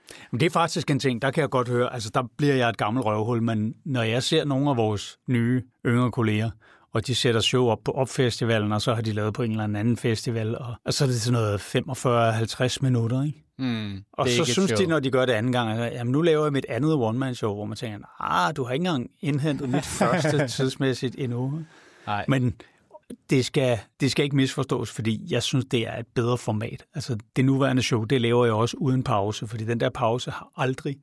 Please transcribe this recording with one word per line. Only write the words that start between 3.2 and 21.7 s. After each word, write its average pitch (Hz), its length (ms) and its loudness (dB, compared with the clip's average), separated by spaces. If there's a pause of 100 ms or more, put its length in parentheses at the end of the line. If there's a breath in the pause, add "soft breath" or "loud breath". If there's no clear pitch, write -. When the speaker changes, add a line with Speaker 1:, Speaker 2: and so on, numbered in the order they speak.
Speaker 1:
men 113 340 0 (100)
når 127 180 0
jeg 113 200 0
ser 160 220 2
nogle 139 240 0
af 113 80 0
vores 107 400 0 (100)
nye, 123 340 2 (240)
yngre 123 260 2
kolleger, 110 380 0 (440 soft breath)
og 113 140 -2
de 123 80 0
sætter 113 260 2
show 127 260 4
op 110 180 2
på 139 60 0
Opfestivalen, 117 800 0
og 107 100 0
så 123 120 0
har 113 80 -2
de 110 120 -2
lavet 104 200 -2
på 127 100 -4
en 113 80 -2
eller 110 120 -2
anden 107 340 0
festival, 113 600 -2
og, 117 180 -10 (100)
og 147 80 -2
så - 100 0
er 135 40 4
det 123 140 0
sådan 117 200 2
noget 104 200 0
femogfyrre, 120 680 0
halvtreds 113 500 -2
minutter, 127 420 2
ikke? 151 180 -4 (160)
Speaker 2:
Mm, 110 460 -4 (100)
Speaker 1:
Og - 120 -2
Speaker 2:
det 127 60 2
er 120 40 2
Speaker 1:
så 120 60 4
Speaker 2:
ikke - 0 -
et 143 120 2
Speaker 1:
synes 190 160 2
Speaker 2:
show. 110 100 2
Speaker 1:
de, 190 60 4
når 165 140 2
de 131 120 -2
gør 127 140 4
det 127 80 4
anden 117 180 0
gang, 123 180 0 (100)
at, 117 140 -4
"Jamen, 120 180 -4
nu 143 100 2
laver 156 240 4
jeg 147 80 0
mit 135 160 0
andet 143 260 0
one-man-show," 120 580 0
hvor 104 120 -6
man 107 120 -8
tænker, - 440 -12 (260)
"Ah, 160 80 -4
du 139 80 -4
har 123 100 -4
ikke 143 100 -2
engang 160 260 -2 (120)
indhentet 143 480 -2
mit 139 240 0
Speaker 2:
<laughs> - 60 -4
Speaker 1:
første 151 480 2
tidsmæssigt 131 680 -2
endnu." 131 420 -4 (480 loud breath)